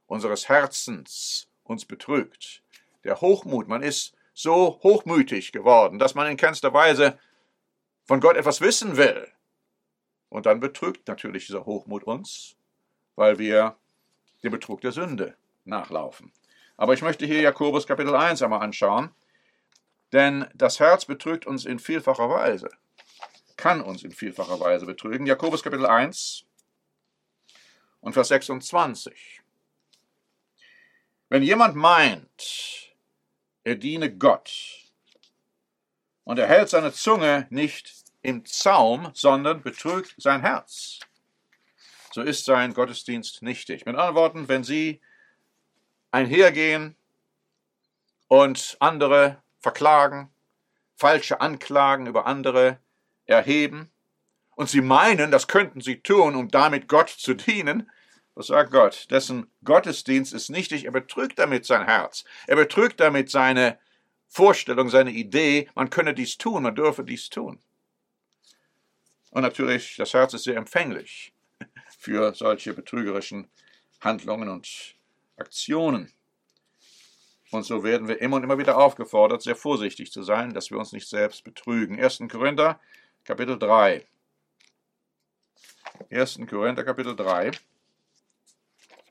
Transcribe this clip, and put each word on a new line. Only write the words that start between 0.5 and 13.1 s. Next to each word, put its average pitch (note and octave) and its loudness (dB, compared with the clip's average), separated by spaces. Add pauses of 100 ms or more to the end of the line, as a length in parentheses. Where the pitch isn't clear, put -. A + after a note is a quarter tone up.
uns A2+ -14
betrügt. - -8 (420)
Der - -6
Hochmut, C#3 0
man A2+ -6
ist C#3+ -6 (200)
so E3+ 2
hochmütig E3 2
geworden, G#2 6
dass C3+ 2
man D3 -2
in C#3+ -6
keinster D3 0
Weise D3 4 (840)
von C3+ 0
Gott E3 8
etwas - -2
wissen G#3 0
will. C3 2 (1000)
Und G#2+ -10
dann A2 4
betrügt C#3 -8
natürlich G2 -12
dieser G2 -12
Hochmut G#2 -10
uns, - -12 (600)